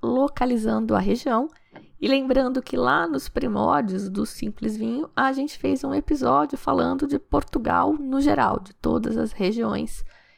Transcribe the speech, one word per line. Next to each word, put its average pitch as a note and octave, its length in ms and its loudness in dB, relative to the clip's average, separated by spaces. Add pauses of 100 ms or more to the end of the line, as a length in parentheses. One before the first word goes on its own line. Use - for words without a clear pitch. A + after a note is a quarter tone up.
localizando A#3 920 2
a G3 40 4
região. A3+ 480 2 (520)
E D4+ 80 0
lembrando C4 540 2
que - 160 -6
lá C#4+ 300 2
nos - 220 -4
primórdios G3+ 800 0
do G3+ 180 -4
Simples G#3+ 480 -6
Vinho, A#3 400 -4
a C4+ 160 2
gente C#4 260 -4
fez C#4 260 -2
um C4+ 100 -4
episódio D4 680 2
falando - 480 0
de C#4+ 100 0
Portugal - 760 0
no C4+ 280 -2
geral, C#4 380 2
de - 140 -18
todas A3+ 440 -2
as A3+ 140 -2
regiões. A3 720 -2 (340)